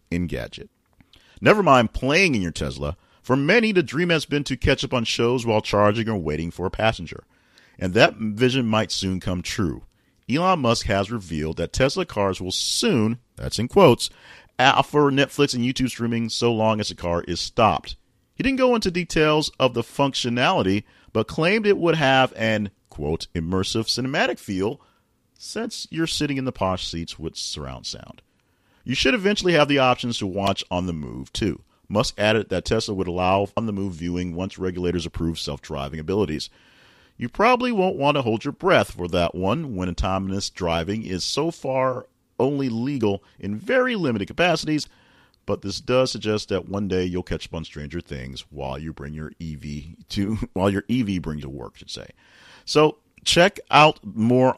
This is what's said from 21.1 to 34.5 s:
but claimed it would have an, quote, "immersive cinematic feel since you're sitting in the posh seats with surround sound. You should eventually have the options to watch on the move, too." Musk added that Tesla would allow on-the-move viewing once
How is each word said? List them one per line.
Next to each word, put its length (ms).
but 140
claimed 400
it 120
would 180
have 400
an, 340
quote, 460
"immersive 520
cinematic 520
feel 420
since 540
you're 160
sitting 300
in 80
the 80
posh 340
seats 320
with 180
surround 500
sound. 360
You 100
should 200
eventually 400
have 140
the 100
options 400
to 80
watch 440
on 160
the 60
move, 400
too." 300
Musk 300
added 320
that 160
Tesla 280
would 140
allow 480
on-the-move 380
viewing 400
once 240